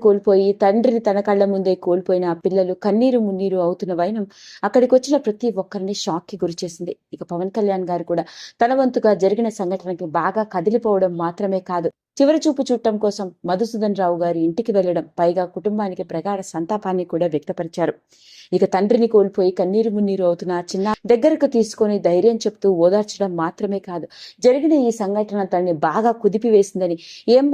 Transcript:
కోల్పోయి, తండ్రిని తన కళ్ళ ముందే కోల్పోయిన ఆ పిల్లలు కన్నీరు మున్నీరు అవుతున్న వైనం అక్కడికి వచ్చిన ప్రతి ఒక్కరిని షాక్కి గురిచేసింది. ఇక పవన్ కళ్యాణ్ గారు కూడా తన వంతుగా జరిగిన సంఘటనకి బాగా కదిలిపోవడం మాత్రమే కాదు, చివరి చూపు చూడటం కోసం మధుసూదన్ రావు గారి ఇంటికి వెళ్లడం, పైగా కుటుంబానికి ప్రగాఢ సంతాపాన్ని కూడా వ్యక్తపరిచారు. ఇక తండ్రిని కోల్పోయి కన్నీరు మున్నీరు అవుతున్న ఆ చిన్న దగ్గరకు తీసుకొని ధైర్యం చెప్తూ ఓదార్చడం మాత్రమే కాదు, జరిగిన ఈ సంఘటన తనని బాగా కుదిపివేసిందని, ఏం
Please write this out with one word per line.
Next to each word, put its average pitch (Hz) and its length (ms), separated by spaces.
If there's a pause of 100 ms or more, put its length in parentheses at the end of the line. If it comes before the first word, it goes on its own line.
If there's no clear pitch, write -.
కోల్పోయి, 196 420 (140)
తండ్రిని 220 440
తన 202 220
కళ్ళ 202 240
ముందే 190 220 (120)
కోల్పోయిన 180 460
ఆ 165 40 (100)
పిల్లలు 185 280 (120)
కన్నీరు 240 400
మున్నీరు 190 400
అవుతున్న 180 340
వైనం 202 260 (420)
అక్కడికి 247 300
వచ్చిన 277 200 (100)
ప్రతి 214 220 (140)
ఒక్కరిని 196 400
షాక్కి 175 400
గురిచేసింది. 175 520 (200)
ఇక - 160
పవన్ 180 260
కళ్యాణ్ 196 340
గారు 170 200
కూడా 170 140 (380)
తన 240 180
వంతుగా 247 320 (100)
జరిగిన 214 360
సంఘటనకి 185 480 (120)
బాగా 196 260 (100)
కదిలిపోవడం 196 580 (100)
మాత్రమే 190 380 (100)
కాదు, 175 180 (300)
చివరి 294 240
చూపు 285 240
చూడటం 233 280 (100)
కోసం 202 220 (200)
మధుసూదన్ 208 540
రావు 175 200
గారి 170 260
ఇంటికి 226 280
వెళ్లడం, 175 300 (140)
పైగా 175 240 (120)
కుటుంబానికి 196 560
ప్రగాఢ 190 280 (140)
సంతాపాన్ని 185 580
కూడా 175 220
వ్యక్తపరిచారు. 165 600 (640)
ఇక 185 180
తండ్రిని 208 400
కోల్పోయి 196 460
కన్నీరు 208 360
మున్నీరు 196 320
అవుతున్న 175 320
ఆ 175 120
చిన్న 196 160 (240)
దగ్గరకు 294 440
తీసుకొని 214 400 (120)
ధైర్యం 185 380
చెప్తూ 202 220 (180)
ఓదార్చడం 202 460 (120)
మాత్రమే 196 440
కాదు, 175 180 (400)
జరిగిన 285 280 (140)
ఈ 226 120
సంఘటన 208 400 (140)
తనని 180 220 (120)
బాగా 214 240 (120)
కుదిపివేసిందని, 196 720 (380)
ఏం 269 180